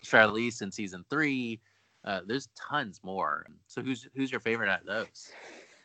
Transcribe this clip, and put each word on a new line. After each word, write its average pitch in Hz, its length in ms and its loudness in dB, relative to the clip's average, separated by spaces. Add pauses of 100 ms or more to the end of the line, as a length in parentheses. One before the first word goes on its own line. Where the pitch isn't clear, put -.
Charlize 113 580 6
in 98 80 -6
season 92 400 -8
three. 131 500 0 (440)
Uh, 98 200 -2
there's 123 300 -4
tons 131 480 -6
more. 82 440 -2 (200)
So - 160 -8
who's, 120 320 -4
who's 135 160 -2
your 123 100 -4
favorite 113 300 0
out 92 120 0
of 87 40 -20
those? - 460 -6 (520)